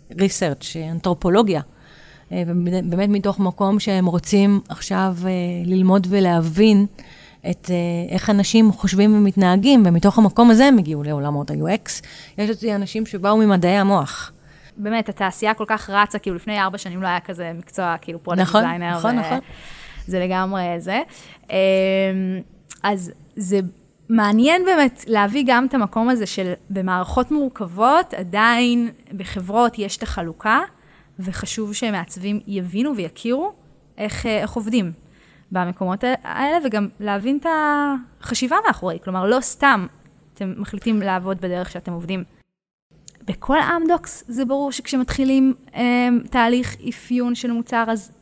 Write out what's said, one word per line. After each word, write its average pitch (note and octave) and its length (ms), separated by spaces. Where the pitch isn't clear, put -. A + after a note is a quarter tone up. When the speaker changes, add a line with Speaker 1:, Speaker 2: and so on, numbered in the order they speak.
Speaker 1:
ריסרצ', F#3+ 560
אנתרופולוגיה. F3+ 720
אה, F3+ 140
ובאמת F3 640
מתוך G3+ 300
מקום G3 420
שהם F#3 260
רוצים G3 640
עכשיו, F#3+ 560
אה, F#3+ 60
ללמוד F#3 460
ולהבין F#3+ 760
את, - 200
אה, F3 440
איך F#3 160
אנשים G#3 420
חושבים G3+ 420
ומתנהגים, G3+ 720
ומתוך F3 320
המקום A#3 320
הזה A#3 160
הם C4 120
הגיעו D3+ 240
לעולמות C#3+ 480
ה-U D#3 360
X. - 200
יש G#3 120
אצלי A3 240
אנשים G3+ 320
שבאו G3+ 300
ממדעי G3 400
המוח. G3 560
Speaker 2:
באמת, G#3+ 320
התעשייה G3 460
כל G#3+ 120
כך G#3+ 240
רצה, G3+ 280
כאילו, F#3 180
לפני G#3 240
ארבע F#3+ 180
שנים F#3 240
לא F#3+ 40
היה F3 140
כזה F3 380
מקצוע, F3 420
כאילו, E3+ 220
פרודקט F3+ 200
Speaker 1:
נכון, G3 200
Speaker 2:
דיזיינר, F3 340
Speaker 1:
נכון, A3 200
Speaker 2:
ו-, A#3 40
Speaker 1:
נכון. B3 180
Speaker 2:
זה F#3 140
לגמרי F#3 420
זה. F#3+ 240
אמ, - 60
אז G3 300
זה G3 240
מעניין A3+ 560
באמת D#4 420
להביא G#3+ 400
גם B3 220
את - 60
המקום A3+ 340
הזה A#3 180
של F#3 260
במערכות F#3 600
מורכבות, C4 840
עדיין A#3 720
בחברות G3+ 640
יש G3 180
את - 60
החלוקה, G#3+ 580
וחשוב G3 560
שמעצבים G3+ 720
יבינו G3+ 500
ויכירו B3 560
איך, G#3 280
אה, G#3+ 120
איך G#3+ 140
עובדים G#3+ 400
במקומות F3+ 520
האלה, C#4+ 420
וגם G#3 240
להבין G#3 400
את - 100
החשיבה C#4+ 1080
מאחורי. E3+ 380
כלומר, F#3 220
לא B3 140
סתם A#3+ 460
אתם F#3+ 220
מחליטים G#3+ 460
לעבוד F#3 380
בדרך F3+ 300
שאתם F3 220
עובדים. F3 320
בכל A3 360
אמדוקס E4+ 680
זה B3 160
ברור C#4 280
שכשמתחילים, C4 840
אמ, B3 460
תהליך B3 460
אפיון B3 460
של A#3+ 180
מוצר, A#3 360
אז A3+ 340